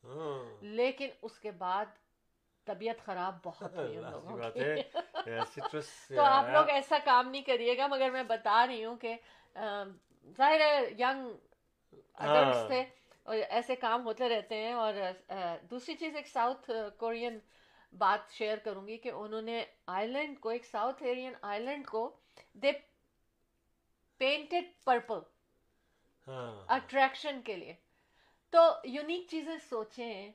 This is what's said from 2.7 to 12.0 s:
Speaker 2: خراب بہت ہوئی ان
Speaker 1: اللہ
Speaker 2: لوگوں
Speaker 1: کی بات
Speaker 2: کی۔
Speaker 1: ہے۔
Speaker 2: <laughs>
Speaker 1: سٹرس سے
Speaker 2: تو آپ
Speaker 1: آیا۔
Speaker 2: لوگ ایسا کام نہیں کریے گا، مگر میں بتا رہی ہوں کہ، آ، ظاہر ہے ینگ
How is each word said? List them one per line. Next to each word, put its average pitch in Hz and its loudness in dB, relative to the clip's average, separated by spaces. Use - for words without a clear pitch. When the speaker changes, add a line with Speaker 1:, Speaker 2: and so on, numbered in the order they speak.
Speaker 2:
خراب 185 -6
بہت 185 -12
ہوئی 147 -6
ان - -
Speaker 1:
اللہ 123 -12
Speaker 2:
لوگوں 214 -12
Speaker 1:
کی - -8
بات 226 -6
Speaker 2:
کی۔ 240 -6
Speaker 1:
ہے۔ 151 -4
Speaker 2:
<laughs> - -
Speaker 1:
سٹرس - -8
سے - -12
Speaker 2:
تو 294 6
آپ 269 8
Speaker 1:
آیا۔ 254 -2
Speaker 2:
لوگ 302 8
ایسا 277 2
کام 254 6
نہیں 269 -6
کریے 247 2
گا، 269 2
مگر 269 2
میں 254 -4
بتا 226 4
رہی 226 -6
ہوں 233 -8
کہ، 233 -6
آ، 202 -6
ظاہر 302 6
ہے 294 6
ینگ 254 0